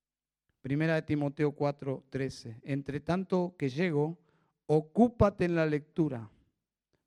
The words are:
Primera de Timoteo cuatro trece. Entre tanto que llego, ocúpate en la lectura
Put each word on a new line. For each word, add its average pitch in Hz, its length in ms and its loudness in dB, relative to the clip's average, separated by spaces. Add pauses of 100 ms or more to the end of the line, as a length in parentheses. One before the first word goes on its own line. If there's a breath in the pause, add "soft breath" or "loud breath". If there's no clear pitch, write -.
(640)
Primera 156 340 0
de 160 60 -2
Timoteo 147 500 0
cuatro 143 580 -4
trece. 131 520 -8
Entre 139 380 -4
tanto 180 560 -2
que 143 120 -2
llego, 156 500 -2 (480)
ocúpate 196 800 2
en 170 100 2
la 160 120 4
lectura 147 640 -2 (800)